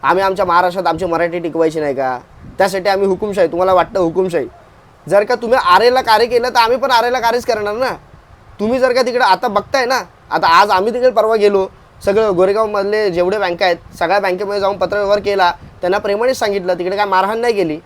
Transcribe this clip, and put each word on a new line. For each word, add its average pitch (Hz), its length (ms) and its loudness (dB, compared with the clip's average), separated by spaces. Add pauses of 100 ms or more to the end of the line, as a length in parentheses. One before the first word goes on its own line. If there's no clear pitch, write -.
आम्ही 175 220 2
आमच्या 196 200 0
महाराष्ट्रात 180 420 0
आमची 165 180 -2
मराठी 170 340 -2
टिकवायची 160 420 -2
नाही 143 140 -2
का? 127 240 -4 (400)
त्यासाठी 190 300 -2
आम्ही 196 200 0
हुकुमशाही, 190 400 0
तुम्हाला 180 240 0
वाटतं 180 280 0
हुकुमशाही, 165 480 -2 (600)
जर 202 160 4
का 247 100 -2
तुम्ही 233 240 0
आरेला 247 420 4
कार्य 226 260 2
केलं 240 220 0
तर - 80 -2
आम्ही 233 220 2
पण 262 120 -2
आरेला 247 300 2
कार्यच 233 240 -2
करणार 214 300 -4
ना. 247 160 -4 (720)
तुम्ही 233 180 -2
जर 247 140 2
का 254 100 0
तिकडे 233 220 0
आता 190 240 2
बघताय 208 380 -2
ना, 247 140 -2 (300)
आता 165 160 0
आज 185 240 4
आम्ही 202 240 0
तिकडे 247 160 2
परवा 220 260 2
गेलो, 202 300 2 (380)
सगळं 202 320 2
गोरेगावमधले 208 760 0
जेवढे 180 280 0
बँका 180 260 -2
आहेत 175 120 2 (220)
सगळ्या 180 200 0
बँकेमध्ये 196 420 -4
जाऊन 196 180 -2
पत्रव्यवहार 202 400 0
केला, 190 340 0 (280)
त्यांना 180 180 -2
प्रेमानेच 220 380 -2
सांगितलं, 196 380 -4
तिकडे 180 220 -6
काय 208 80 0
मारहाण 196 340 0
नाही 233 160 -2
केली. 165 320 -2